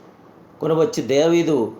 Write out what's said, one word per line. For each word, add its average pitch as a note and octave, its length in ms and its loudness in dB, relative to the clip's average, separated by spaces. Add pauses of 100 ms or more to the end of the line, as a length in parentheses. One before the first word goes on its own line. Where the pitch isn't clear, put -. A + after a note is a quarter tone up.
(600)
కొని D#3 120 -2
వచ్చి D3+ 460 0
దావీదు D#3+ 600 0